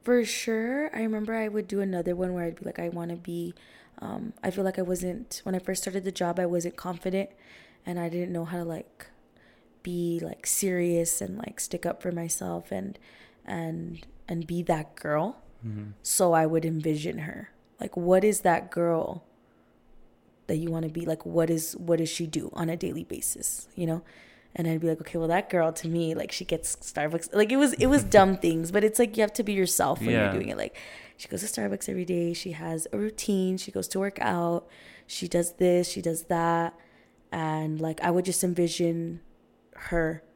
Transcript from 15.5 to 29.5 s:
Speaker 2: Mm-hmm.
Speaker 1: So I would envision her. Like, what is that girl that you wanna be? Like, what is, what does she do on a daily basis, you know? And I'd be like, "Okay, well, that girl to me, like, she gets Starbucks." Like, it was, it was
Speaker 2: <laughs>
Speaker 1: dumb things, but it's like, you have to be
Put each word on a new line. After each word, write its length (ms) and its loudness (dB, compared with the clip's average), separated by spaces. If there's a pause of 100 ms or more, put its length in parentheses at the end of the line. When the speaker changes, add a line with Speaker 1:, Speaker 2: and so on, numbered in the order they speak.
Speaker 2:
Mm-hmm. 260 -8 (100)
Speaker 1:
So 320 4
I 120 6
would 200 2
envision 540 -2
her. 320 -10 (280)
Like, 180 -6
what 260 6
is 180 4
that 300 2
girl 520 0 (1200)
that 100 0
you 120 -4
wanna 200 -4
be? 160 -6
Like, 200 -4
what 240 2
is, 280 0
what 220 2
does 100 0
she 180 -4
do 260 -4
on 160 -2
a 80 -2
daily 280 -4
basis, 680 -6
you 100 -2
know? 160 0 (540)
And 120 0
I'd 140 2
be 60 2
like, 140 0
"Okay, 160 -6
well, 120 0
that 200 2
girl 240 4
to 140 -6
me, 260 0
like, 180 -4
she 140 -8
gets 300 -2
Starbucks." 580 -4
Like, 180 6
it 60 4
was, 160 6
it 140 4
was 160 6
Speaker 2:
<laughs> 140 8
Speaker 1:
dumb 200 10
things, 340 2
but 120 4
it's 160 2
like, 180 4
you 40 4
have 120 2
to 100 -2
be 100 0